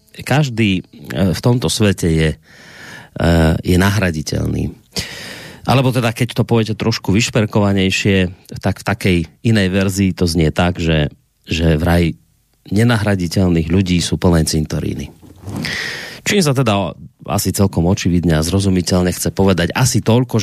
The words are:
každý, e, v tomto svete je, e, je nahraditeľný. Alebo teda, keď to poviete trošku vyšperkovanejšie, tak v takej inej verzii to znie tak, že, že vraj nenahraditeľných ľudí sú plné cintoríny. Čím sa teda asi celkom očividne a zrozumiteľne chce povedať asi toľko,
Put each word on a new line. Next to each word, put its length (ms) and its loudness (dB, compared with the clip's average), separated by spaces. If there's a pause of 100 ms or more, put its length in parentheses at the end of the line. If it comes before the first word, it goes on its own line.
(200)
každý, 640 0
e, 480 -4
v 80 -4
tomto 320 0
svete 400 0
je, 240 2
e, 20 -20 (1300)
je 160 2
nahraditeľný. 960 -2 (880)
Alebo 320 2
teda, 160 0
keď 320 -2
to 40 -
poviete 280 0
trošku 400 -2
vyšperkovanejšie, 1160 0 (280)
tak 240 -4
v 40 -8
takej 300 0 (300)
inej 240 2
verzii 440 0
to 120 0
znie 240 2
tak, 280 0
že, 320 0 (360)
že 320 2
vraj 360 0 (520)
nenahraditeľných 1040 0
ľudí 320 2
sú 160 -4
plné 240 4
cintoríny. 680 -4 (1160)
Čím 160 2
sa 80 2
teda 400 0 (360)
asi 280 -2
celkom 320 2
očividne 480 2
a 80 0
zrozumiteľne 720 0
chce 160 -4
povedať 400 2
asi 320 0
toľko, 400 0